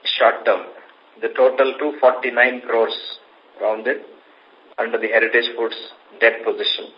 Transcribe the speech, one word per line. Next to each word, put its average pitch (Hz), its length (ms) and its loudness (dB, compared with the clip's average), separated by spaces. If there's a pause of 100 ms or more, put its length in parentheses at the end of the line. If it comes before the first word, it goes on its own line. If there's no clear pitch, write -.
short - 420 2
term. 95 160 2 (600)
The 113 80 -2
total 131 500 2
two 147 220 -4
forty-nine 123 600 2
crores 113 340 0 (680)
rounded 110 360 -2 (800)
under 117 200 -2
the 110 100 -4
Heritage 113 480 2
Foods 113 200 -4 (440)
debt 113 240 2
position. - 540 -4